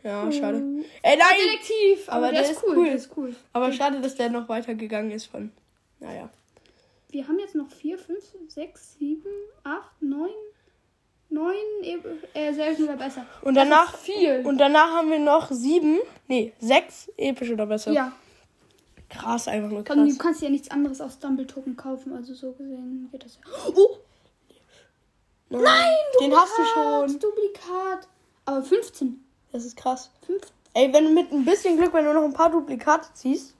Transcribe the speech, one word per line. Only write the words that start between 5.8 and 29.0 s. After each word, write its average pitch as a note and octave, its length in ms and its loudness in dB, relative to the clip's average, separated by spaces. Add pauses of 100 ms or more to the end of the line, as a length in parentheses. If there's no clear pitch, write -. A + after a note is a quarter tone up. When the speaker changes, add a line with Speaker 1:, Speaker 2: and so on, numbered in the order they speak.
Speaker 1:
Naja. - 300 -16 (800)
Speaker 2:
Wir C4+ 180 -12
haben D#4+ 120 -2
jetzt G4+ 160 -12
noch C#4+ 160 -6
vier, E4+ 260 -10
fünf, F4+ 240 -12 (280)
sechs, - 500 -18
sieben, D#4 320 -8 (320)
acht, - 380 -12
neun, D4 280 -6 (1000)
neun, D#4+ 260 -4 (280)
e-, E4+ 140 -8 (360)
äh, D4 200 -4
selten D#4 300 -2
oder D4 140 -4
besser. C4 280 -10 (180)
Speaker 1:
Und C4+ 120 0
Speaker 2:
Das C4+ 80 8
ist C#4+ 80 4
Speaker 1:
danach, E4 260 4
Speaker 2:
viel. D#4 480 0
Speaker 1:
und C#4 120 0
danach D4 340 6
haben E4 180 0
wir D#4 100 0
noch D4 320 2
sieben, D4+ 480 2 (280)
nee, A#3 320 -2
sechs C4+ 560 0
episch B3+ 360 -4
oder G#3+ 140 -2
besser. G#3+ 280 -4
Speaker 2:
Ja. C4 180 0 (960)
Speaker 1:
Krass, A#3 400 -6
einfach G#3 220 -4
nur G#3+ 160 -8
Speaker 2:
Vor D4 100 -4
allem, D4 120 6
Speaker 1:
krass. C4+ 100 0
Speaker 2:
du - 60 -12
kannst D#4+ 180 -2
ja C#4+ 80 -4
nichts C#4 220 -2
anderes C#4+ 280 -4
aus C4+ 140 -12
Stumble C4+ 340 -6
Token C4 300 -12
kaufen, C4 360 -12
also B3+ 200 -14
so C4 200 -12
gesehen B3+ 580 -14
geht - 120 -18
das A#3 120 -20
ja. - 400 -10
Oh! G4+ 220 6 (1500)
Speaker 1:
Nein, A#4+ 140 -4
Speaker 2:
Nein, D#5+ 300 6 (260)
Speaker 1:
den C5+ 160 4
hast G4+ 220 6
du A#4 60 2
Speaker 2:
Duplikat, D4 480 0
Speaker 1:
schon. C#4+ 80 -6
Speaker 2:
Duplikat. F#4+ 880 -4 (380)
Aber C4+ 180 -4
fünfzehn. C#4 600 -2 (280)